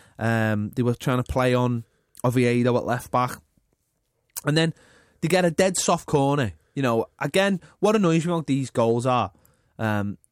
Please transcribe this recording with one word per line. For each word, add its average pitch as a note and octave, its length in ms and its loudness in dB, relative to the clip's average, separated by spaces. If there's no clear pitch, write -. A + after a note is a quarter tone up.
Um, A2 520 0
they B2+ 120 -4
were A#2+ 120 0
trying B2+ 280 -2
to - 80 -10
play B2+ 240 0
on B2 300 0
Oviedo B2 520 2
at - 80 0
left B2 260 -4
back. B2 220 0
And D3+ 120 0
then D#3+ 160 0
they E3 80 -2
get F3+ 160 2
a F3 60 4
dead F#3 260 2
soft - 300 0
corner. C#3 460 0
You C#3 80 -4
know, A#2 240 0
again, F#3+ 420 0
what G#3 160 2
annoys E3 280 2
me F3 80 -2
about E3 140 -4
these C3+ 240 -2
goals A#2 340 2
are, B2 280 0
um, G#2 380 -4